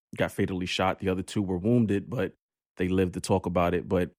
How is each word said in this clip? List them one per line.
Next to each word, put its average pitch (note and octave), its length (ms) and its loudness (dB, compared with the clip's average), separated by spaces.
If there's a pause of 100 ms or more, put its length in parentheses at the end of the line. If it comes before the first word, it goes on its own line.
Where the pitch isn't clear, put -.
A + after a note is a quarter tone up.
(160)
got F2 160 -2
fatally F#2 340 -2
shot. F#2 340 0
The F#2+ 100 -2
other F#2 120 0
two G#2+ 220 -4
were F#2 160 -2
wounded, G#2 500 2
but G#2 240 -4 (440)
they F#2 100 0
lived F#2 280 2
to F#2 60 -4
talk F#2+ 240 0
about F2 300 2
it. - 140 -4
But F2+ 300 0